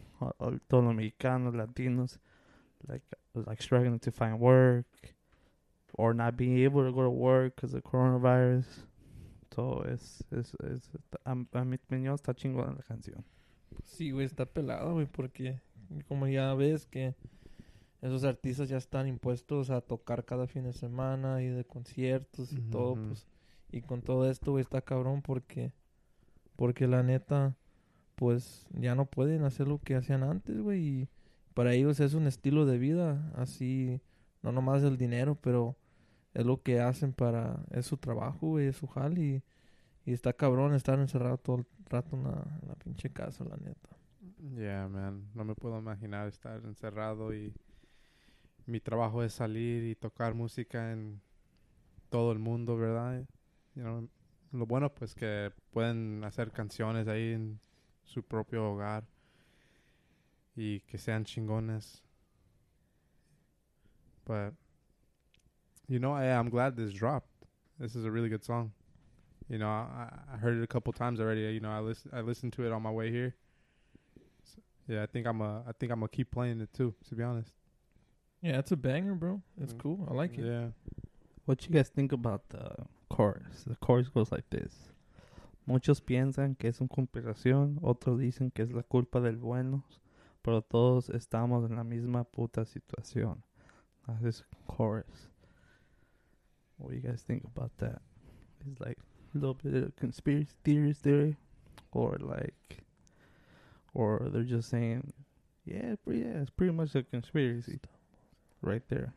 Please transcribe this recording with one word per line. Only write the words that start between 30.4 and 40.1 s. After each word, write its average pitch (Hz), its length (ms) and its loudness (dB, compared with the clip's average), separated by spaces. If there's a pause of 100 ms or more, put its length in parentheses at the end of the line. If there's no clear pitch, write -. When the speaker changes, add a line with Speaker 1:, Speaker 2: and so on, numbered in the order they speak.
Speaker 2:
güey, 202 200 0
y 135 280 -2 (460)
para 123 180 4
ellos 139 280 6
es 143 120 4
un 156 140 2
estilo 139 400 4
de 127 100 6
vida, 151 580 0
así, 127 680 -2 (400)
no 120 100 -2
nomás 131 300 4
el 135 160 4
dinero, 123 420 2
pero 123 380 2 (560)
es 120 100 2
lo 131 180 2
que 123 180 4
hacen 127 340 2
para, 120 560 0
es 123 160 -2
su 139 100 -4
trabajo, 139 520 -4
güey, 151 180 2
es 135 100 0
su 139 120 -10
jale, 156 340 -2
y, 135 200 0 (640)
y 127 80 -2